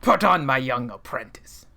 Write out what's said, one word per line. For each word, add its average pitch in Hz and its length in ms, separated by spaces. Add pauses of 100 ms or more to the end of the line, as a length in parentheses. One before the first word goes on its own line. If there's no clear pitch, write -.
Put 214 220
on 180 220
my 135 120
young 123 340
apprentice. - 720 (120)